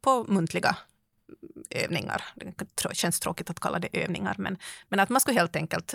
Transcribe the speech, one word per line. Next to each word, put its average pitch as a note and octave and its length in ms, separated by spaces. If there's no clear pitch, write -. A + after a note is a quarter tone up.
på B3+ 280
muntliga F3 480
övningar. - 520
Det - 300
tr-, - 120
känns F3 260
tråkigt - 300
att E3 100
kalla - 180
det E3+ 140
övningar, F#3 460
men, F#3+ 200
men G3 120
att G3 80
man - 120
skulle A#3+ 180
helt E3+ 180
enkelt D#3+ 380